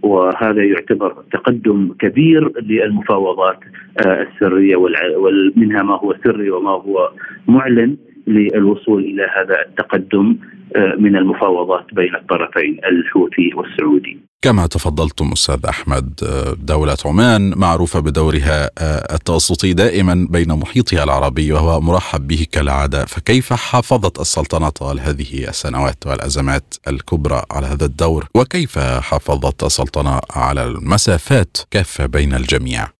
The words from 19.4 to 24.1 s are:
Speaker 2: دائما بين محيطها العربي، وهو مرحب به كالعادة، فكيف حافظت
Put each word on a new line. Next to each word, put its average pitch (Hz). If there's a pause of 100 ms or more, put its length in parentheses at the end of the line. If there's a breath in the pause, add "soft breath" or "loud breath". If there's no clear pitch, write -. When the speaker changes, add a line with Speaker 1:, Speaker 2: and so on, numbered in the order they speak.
Speaker 2:
دائما 90
بين 85 (140)
محيطها 90
العربي، 71
وهو 78
مرحب 82
به 80
كالعادة، 69
فكيف -
حافظت 117